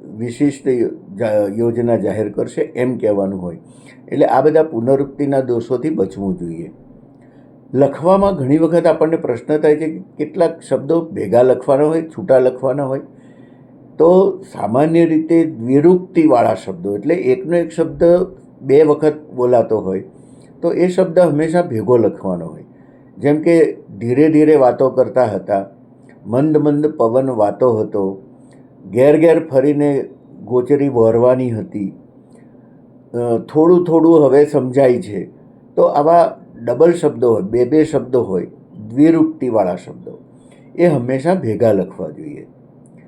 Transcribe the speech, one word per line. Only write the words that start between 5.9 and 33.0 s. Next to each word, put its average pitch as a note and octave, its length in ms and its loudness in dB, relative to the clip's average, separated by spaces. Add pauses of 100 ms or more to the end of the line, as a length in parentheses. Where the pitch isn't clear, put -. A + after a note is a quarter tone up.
જોઈએ. E2 340 -12 (1000)
લખવામાં F3 640 0
ઘણી C#3 220 0
વખત D#3+ 280 2
આપણને D#3+ 320 0
પ્રશ્ન D3 400 -4
થાય D3+ 180 2
છે D#3 160 -6
કે - 120 -12 (140)
કેટલાક D#3+ 420 -4
શબ્દો C#3 420 -2
ભેગા G2+ 400 0
લખવાના C3 420 2
હોય, D#3+ 180 -2
છૂટા B2+ 380 0
લખવાના C3 460 -2
હોય. C3+ 140 -6 (1000)
તો F#3 440 4
સામાન્ય D3 640 0
રીતે D#3+ 400 0
દ્વિરૂક્તિવાળા C#3 1120 2
શબ્દો, F#2+ 400 -8
એટલે D3 200 -2
એકનો C#3+ 420 -2
એક E3 120 -2
શબ્દ D#3+ 340 -4 (580)
બે C3+ 220 4
વખત D3 300 2 (220)
બોલાતો A#2+ 440 0
હોય, F#2+ 240 -6 (580)
તો E3+ 120 -2
એ E3+ 140 0
શબ્દ F3+ 320 0
હંમેશા D#3+ 420 0
ભેગો A#2+ 360 0
લખવાનો F#2 480 -2
હોય. - 180 -16 (540)
જેમ D3 240 0
કે E3 360 2 (200)
ધીરે B2 320 2
ધીરે D3+ 260 4
વાતો C3 340 2
કરતા B2 360 0
હતા, G2 400 -4 (600)
મંદ C#3+ 320 0
મંદ D3 300 0
પવન C3 420 0
વાતો A2 480 0
હતો, G2+ 440 -4 (720)
ઘેર C#3 280 4
ઘેર E3 280 4
ફરીને C#3+ 600 0 (340)
ગોચરી C3+ 460 0
વહોરવાની A#2+ 640 2
હતી, G2 420 -8 (1200)